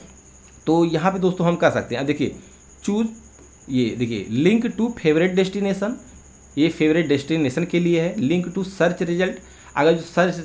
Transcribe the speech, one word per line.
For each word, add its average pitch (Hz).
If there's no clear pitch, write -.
तो 165
यहाँ 165
पे 190
दोस्तों 180
हम 175
कर 170
सकते 117
हैं। 123
अब 139
देखिए 143
choose, 214
ये 127
देखिए 113
link 226
to 220
favorite 165
destination, 196
ये 156
favorite 160
destination 151
के 175
लिए 170
है। 185
link 175
to 190
search 175
result, 175
अगर 156
जो 165
सर्च 175